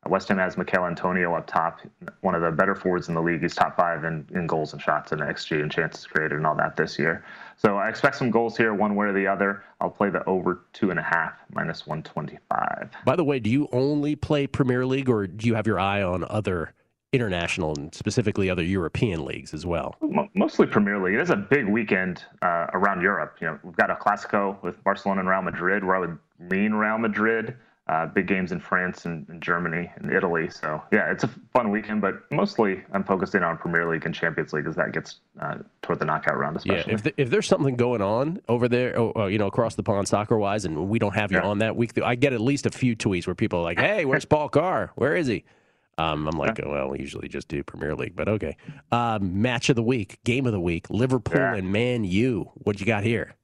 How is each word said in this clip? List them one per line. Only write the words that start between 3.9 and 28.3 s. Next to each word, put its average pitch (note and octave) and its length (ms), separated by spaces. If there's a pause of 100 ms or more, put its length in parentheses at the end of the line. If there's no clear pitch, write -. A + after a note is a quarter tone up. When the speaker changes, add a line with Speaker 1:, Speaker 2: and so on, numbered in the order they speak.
Speaker 1:
in, D#2+ 280
in F2 140
goals D#2 240
and D#2 100
shots D2+ 300
and D2+ 100
X - 220
G D#2+ 160
and D2+ 100
chances - 380
created D#2 300
and D#2 100
all D2+ 80
that D#2 220
this D#2 200
year. D#2+ 280 (320)
So G2+ 180
I G2+ 140
expect C3+ 260
some B2 160
goals A2+ 240
here, A2+ 180
one G#2 220
way G#2 120
or G2+ 40
the G2 160
other. G2 360 (180)
I'll F2 80
play G2+ 200
the F2+ 140
over F#2 380 (100)
two G2 200
and E2+ 80
a D#2+ 40
half, E2+ 300 (180)
minus D#2+ 340
one D#2+ 180
twenty-five. - 880 (120)
Speaker 2:
By C3+ 140
the E3+ 80
way, C#3 160
do G#2 80
you C#3 240
only C#3+ 420
play D3 320
Premier B2+ 380
League, C3 240
or G#2 180
do A2 180
you A#2 100
have G#2+ 120
your F#2+ 140
eye G2+ 200
on F2 280
other F#2+ 440 (380)
international F2+ 640
and C#2+ 180
specifically G2+ 560
other F2+ 140
European F2 640
leagues C2+ 280
as D2+ 120
well? D#2+ 340
Speaker 1:
Mo-, D4 340
mostly G#3+ 320
Premier G#2 320
League. F#2+ 180
It C3 60
is F3 100
a C#3+ 40
big G#2 320
weekend, F#2+ 560 (180)
uh, E2+ 320
around F#2 280
Europe. F2 400
You E2 60
know, D2+ 160
we've F2 120
got G#2 160
a F2 40
Clasico G2+ 680
with F2 220
Barcelona G2 340
and F#2 100
Real F#2+ 120
Madrid, F2+ 420
where F#2 140
I - 20
would E2+ 180 (320)
lean G2+ 240
Real G#2+ 240
Madrid. A2+ 600 (300)
Uh, D#2+ 180
big F2 220
games F#2 240